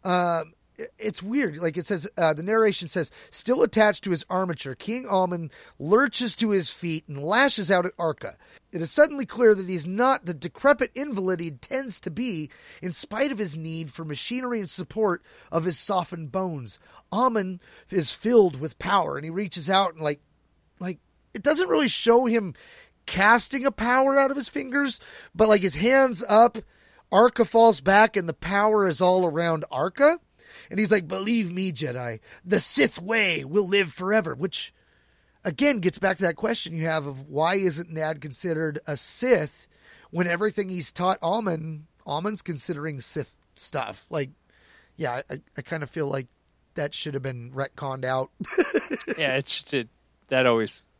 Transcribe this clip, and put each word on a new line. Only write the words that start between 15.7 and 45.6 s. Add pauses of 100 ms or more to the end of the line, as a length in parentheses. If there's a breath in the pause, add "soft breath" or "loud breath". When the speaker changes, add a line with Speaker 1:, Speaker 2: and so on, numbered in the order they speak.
Speaker 1:
softened
bones. (320 soft breath)
Almond (320 soft breath)
is
filled
with
power,
and
he
reaches
out
and,
like, (580)
like, (380)
it
doesn't
really
show
him (500 loud breath)
casting
a
power
out
of
his
fingers, (360 loud breath)
but,
like,
his
hands
up, (540 soft breath)
Arca
falls
back,
and
the
power
is
all
around
Arca." (520 loud breath)
And
he's
like,
"Believe
me,
Jedi, (220 loud breath)
the
Sith
way
will
live
forever,"
which, (680)
again,
gets
back
to
that
question
you
have
of
why
isn't
Nad
considered
a
Sith (420 soft breath)
when
everything
he's
taught
Almond, (220)
Almond's
considering
Sith (180)
stuff.
Like, (640 soft breath)
yeah,
I,
I, (160)
I